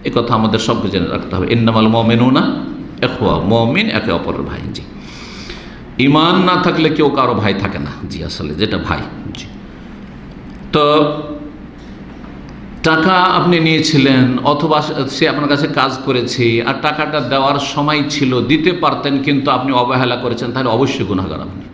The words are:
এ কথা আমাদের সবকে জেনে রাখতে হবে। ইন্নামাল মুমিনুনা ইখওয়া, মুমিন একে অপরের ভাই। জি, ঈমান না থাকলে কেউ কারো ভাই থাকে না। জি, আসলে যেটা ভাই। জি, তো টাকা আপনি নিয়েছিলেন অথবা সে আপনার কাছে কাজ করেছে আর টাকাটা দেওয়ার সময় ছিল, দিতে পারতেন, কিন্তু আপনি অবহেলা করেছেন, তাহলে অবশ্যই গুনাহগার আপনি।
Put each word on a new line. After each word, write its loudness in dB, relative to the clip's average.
এ -2
কথা 0
আমাদের 2
সবকে 0
জেনে 0
রাখতে -6
হবে। 0
ইন্নামাল 4
মুমিনুনা 4
ইখওয়া, 0
মুমিন 2
একে -2
অপরের -2
ভাই। -6
জি, -10
ঈমান 6
না 4
থাকলে 4
কেউ 4
কারো 2
ভাই 2
থাকে -4
না। -6
জি, -8
আসলে -6
যেটা -2
ভাই। -4
জি, -12
তো 4
টাকা 4
আপনি 4
নিয়েছিলেন 4
অথবা 2
সে 2
আপনার -2
কাছে 2
কাজ 0
করেছে 0
আর -2
টাকাটা -2
দেওয়ার 0
সময় 0
ছিল, 0
দিতে 4
পারতেন, 0
কিন্তু 0
আপনি 0
অবহেলা 2
করেছেন, -4
তাহলে -2
অবশ্যই 0
গুনাহগার -2
আপনি। -12